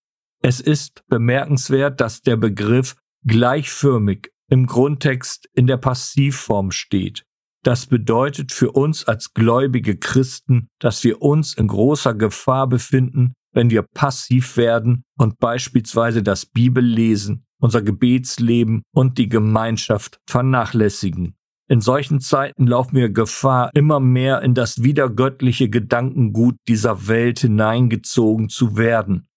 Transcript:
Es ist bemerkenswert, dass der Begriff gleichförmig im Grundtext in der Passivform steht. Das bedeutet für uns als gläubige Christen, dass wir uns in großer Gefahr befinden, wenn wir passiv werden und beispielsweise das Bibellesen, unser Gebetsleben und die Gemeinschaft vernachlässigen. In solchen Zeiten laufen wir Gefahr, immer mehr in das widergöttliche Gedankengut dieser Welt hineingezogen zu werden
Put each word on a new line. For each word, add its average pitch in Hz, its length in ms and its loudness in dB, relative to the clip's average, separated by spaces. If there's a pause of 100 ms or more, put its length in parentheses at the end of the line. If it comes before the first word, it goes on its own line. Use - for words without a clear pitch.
(420)
Es 127 180 0
ist - 480 -4
bemerkenswert, 135 920 0
dass 110 180 -6
der 120 160 0
Begriff 110 600 0 (300)
gleichförmig 120 1040 0 (180)
im 127 180 2
Grundtext 131 880 -2
in 123 120 4
der 127 120 0
Passivform 127 920 -2
steht. - 540 -6 (380)
Das 127 240 0
bedeutet 127 640 -2
für - 200 -2
uns 151 340 0
als - 280 -4
gläubige 113 640 0
Christen, - 720 0 (120)
dass - 240 -2
wir 113 180 0
uns 147 320 0
in 113 140 0
großer 117 460 0
Gefahr 120 520 -2
befinden, 127 680 0 (180)
wenn 120 180 4
wir 110 120 2
passiv - 760 -2
werden 117 480 2 (120)
und 113 220 0
beispielsweise 117 840 0
das 98 240 -2
Bibellesen, 113 960 0 (160)
unser 117 200 2
Gebetsleben 117 1040 0 (100)
und 131 260 0
die 123 100 0
Gemeinschaft 110 960 -2
vernachlässigen. 107 1080 -2 (320)
In 120 120 4
solchen 135 400 0
Zeiten 135 460 0
laufen 127 300 0
wir 123 140 2
Gefahr, 123 640 0
immer 147 260 2
mehr 131 420 2
in 127 120 2
das 117 280 -2
widergöttliche 131 880 0
Gedankengut 120 880 0 (100)
dieser 107 400 0
Welt 117 320 0
hineingezogen 110 1080 0
zu 107 280 -2
werden 107 600 0